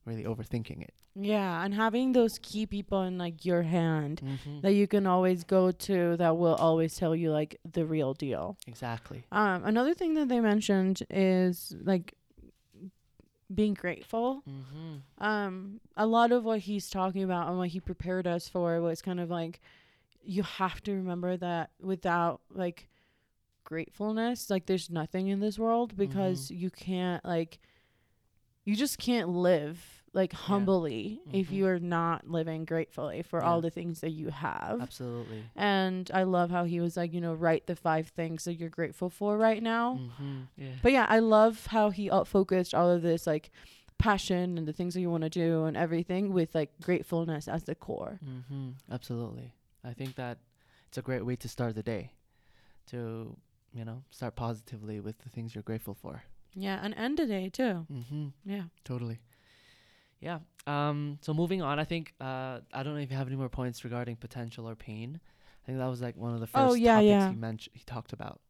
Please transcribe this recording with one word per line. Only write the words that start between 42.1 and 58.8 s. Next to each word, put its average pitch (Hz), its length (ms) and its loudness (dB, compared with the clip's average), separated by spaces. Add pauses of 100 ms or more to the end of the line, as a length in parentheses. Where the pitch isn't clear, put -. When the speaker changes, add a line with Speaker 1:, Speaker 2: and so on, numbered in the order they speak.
Speaker 2:
uh, 196 140 6
focused 185 500 2
all 175 160 6
of 175 120 4
this, 170 220 2
like, 156 260 -2 (480)
passion 180 600 2
and 160 80 -4
the 151 60 -4
things 175 220 -4
that 185 60 -2
you 175 100 0
wanna 160 200 0
do 165 340 2
and 156 120 -2
everything 180 560 0
with, 170 240 2
like, 151 240 0
gratefulness 165 680 -2
as - 180 -4
the - 120 -6
core. - 480 -10
Speaker 1:
Mm-hmm. 131 460 -10 (200)
Absolutely. 120 640 -8 (300)
I 123 80 -10
think 131 240 -10
that 120 220 -8 (500)
it's - 100 -10
a - 40 -8
great 127 220 -4
way 123 120 -2
to 120 120 -12
start 113 280 -4
the 110 80 -6
day, 107 280 -6 (760)
to, 113 500 -10 (360)
you 117 120 -10
know, 117 260 -12
start 120 240 -8
positively 107 640 -8
with 107 180 -10
the - 100 -18
things 113 260 -10
you're 107 80 -10
grateful 110 320 -6
for. - 300 -14 (300)
Speaker 2:
Yeah, 196 280 -4
and 208 120 -6
end 262 240 -4
the 311 80 0
day 190 220 -4
too. 185 440 -2
Speaker 1:
Mm-hmm. 139 360 -8 (160)
Speaker 2:
Yeah. 196 200 -8 (200)